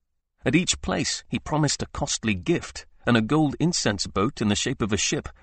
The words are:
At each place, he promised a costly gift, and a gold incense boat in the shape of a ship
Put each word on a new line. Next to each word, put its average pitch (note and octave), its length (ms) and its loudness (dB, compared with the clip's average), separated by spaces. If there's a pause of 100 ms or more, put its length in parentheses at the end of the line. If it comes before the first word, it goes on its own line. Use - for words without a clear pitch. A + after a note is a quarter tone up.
(460)
At C3 100 4
each - 260 0
place, - 460 -4
he - 120 -4
promised D3+ 420 -2
a - 60 -6
costly - 460 -4
gift, F#2 520 -4 (200)
and A#2+ 120 6
a A2 40 4
gold D3 380 2
incense B2+ 480 0
boat G2+ 340 0
in A2 60 2
the G#2 80 4
shape - 260 -2
of G#2+ 120 0
a G#2 40 2
ship - 300 -2 (160)